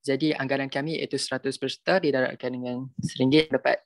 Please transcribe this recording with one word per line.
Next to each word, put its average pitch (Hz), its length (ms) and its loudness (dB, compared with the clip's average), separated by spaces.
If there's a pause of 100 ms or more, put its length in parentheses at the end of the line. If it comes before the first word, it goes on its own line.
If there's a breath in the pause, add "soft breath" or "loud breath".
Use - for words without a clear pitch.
Jadi 135 320 2
anggaran 135 320 -2
kami 143 320 -4
iaitu 139 160 -4
seratus 135 400 -4
peserta 170 400 0
didarabkan 131 560 0
dengan 123 320 -6 (160)
seringgit 147 480 4
dapat 131 360 0